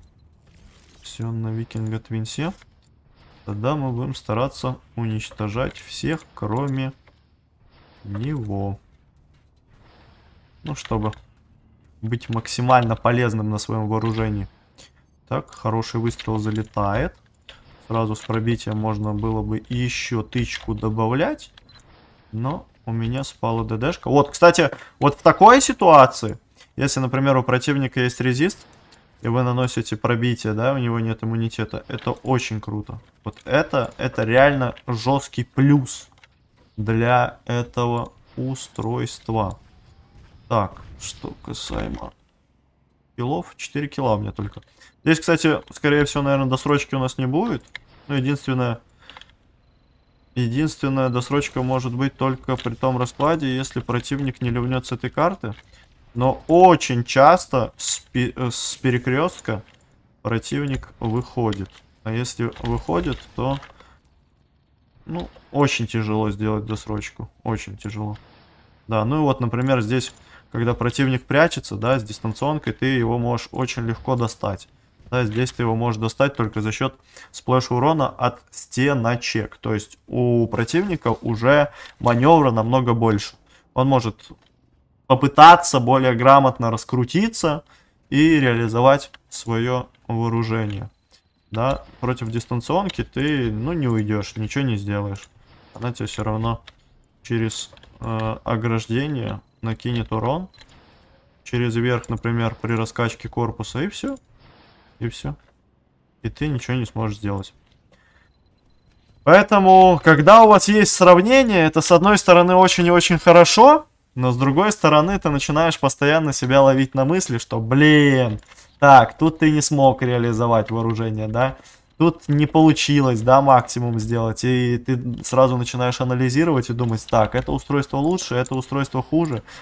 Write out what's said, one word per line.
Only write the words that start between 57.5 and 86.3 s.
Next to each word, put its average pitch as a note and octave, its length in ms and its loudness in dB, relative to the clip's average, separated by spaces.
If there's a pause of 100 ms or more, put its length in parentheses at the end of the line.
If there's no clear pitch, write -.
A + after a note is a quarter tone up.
с - 220 -8 (120)
пе-, B2+ 240 -4
э, B2 160 -4
с - 260 -8
перекрёстка B2+ 880 -4 (600)
противник C3 760 -6
выходит. A2+ 680 -4 (360)
А A2 60 -8
если A#2 400 -6 (100)
выходит, C3+ 580 -6 (160)
то, C3+ 240 -6 (1500)
ну, E3 240 -10 (240)
очень C#3 340 0
тяжело G#2+ 440 -2
сделать G#2+ 340 -4
досрочку. G#2+ 640 -10 (160)
Очень G2+ 320 -8
тяжело. G#2 400 -10 (720)
Да, G#2+ 160 -2
ну C3 120 -2
и D#3 40 -2
вот, C#3 200 -2
например, B2 420 -2
здесь, B2 280 -4 (420)
когда A#2 200 -2
противник B2+ 500 -2
прячется, D3+ 540 0
да, A#2+ 220 -2
с A2+ 40 -6
дистанционкой, A#2 720 -6
ты - 140 -6
его A#2+ 320 -2
можешь A#2+ 340 -4
очень A#2+ 340 -6
легко A#2 300 -4
достать. G#2+ 520 -8 (420)
Да, B2+ 160 -2
здесь A#2 260 -4
ты B2 120 -6
его A2+ 120 -2
можешь A2+ 240 -4
достать C#3 340 -2
только A2 280 -4
за G#2+ 100 -4
счёт C3+ 220 -6 (360)
сплэш B2+ 400 -2
урона C3+ 380 0
от B2 320 -6 (100)
стеночек. A#2+ 1080 -4
То A2 160 -6
есть - 320 -8
у A#2+ 400 0
противника D#3+ 640 -2 (120)
уже B2+ 520 0 (280)
манёвра C3 500 4
намного A#2 440 0
больше. A2 420 -2 (380)
Он B2+ 120 0
может A#2+ 440 -2 (800)
попытаться C#3+ 720 8
более B2+ 380 2
грамотно B2+ 560 4